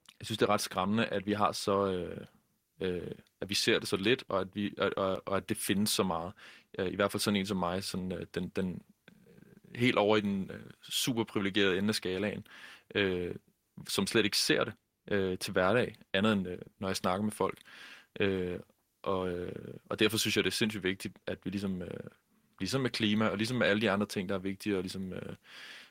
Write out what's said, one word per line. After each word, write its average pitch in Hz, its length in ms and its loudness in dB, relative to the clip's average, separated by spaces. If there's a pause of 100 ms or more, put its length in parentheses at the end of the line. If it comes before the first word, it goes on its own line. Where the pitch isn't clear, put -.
(200)
jeg - 60 -14
synes, 110 120 -4
det 117 80 4
er 101 40 2
ret 104 120 4
skræmmende, 101 440 0
at 95 200 -4
vi 104 80 2
har 101 180 2
så, 98 400 2
øh, 87 260 -4 (640)
øh, 90 300 -4 (300)
at 95 80 -6
vi 101 40 -2
ser 101 260 4
det - 80 -4
så 101 100 0
lidt, 107 300 2
og 95 140 0
at 95 140 -4
vi, 101 220 -2
og, 95 200 2
og, 95 280 0
og 95 120 0
at 95 120 -4
det 107 80 -2
findes 104 320 0
så - 140 2
meget. 85 300 -2 (460)
Øh, 95 120 -2
i 85 40 -8
hvert 101 160 2
fald 107 100 -4
sådan 104 180 2
en 95 60 0
som 101 120 -2
mig, 90 260 0
sådan, 92 280 -6
øh, 87 140 -6 (100)
den, 92 140 -4
den, 92 320 -4 (460)
øh, - 520 -18
helt 123 180 4
over 104 200 6
i 107 40 4
den, 98 300 -2
øh, - 80 -12 (220)
super - 420 0
privilegerede 98 540 2
ende 101 120 2
af 107 60 0
skalaen, 92 520 -2 (480)
øh, 90 400 0 (520)
som 98 200 0
slet 110 180 4
ikke 101 120 0
ser - 260 2
det, 113 100 -2 (380)
øh, 95 260 2
til - 160 -6
hverdag, 98 420 4 (180)
andet 107 200 4
end, 95 140 0
øh, 90 100 -8 (220)
når 98 100 -2
jeg 92 80 0
snakker 95 260 0
med 107 80 0
folk. - 280 -2 (600)
Øh, 92 400 0 (440)
og, 92 260 -2
øh, 90 460 -8 (140)
og - 100 -4
derfor 107 180 4
synes 107 200 0
jeg, 101 60 4
det 92 60 2
er - 60 -2
sindssygt 107 280 -2
vigtigt, 95 440 -4
at 92 160 -6
vi 101 60 -4
ligesom... 95 320 -2
Øh, 85 80 -8 (720)
ligesom 117 220 -2
med 123 80 0
klima, 107 380 2
og 90 100 0
ligesom 113 200 0
med 101 100 4
alle 107 140 4
de 110 100 4
andre 104 140 2
ting, 95 240 -4
der 98 60 0
er 95 40 -4
vigtige 98 380 -2
at 92 60 0
ligesom, 95 300 -6
øh, - 220 -8 (560)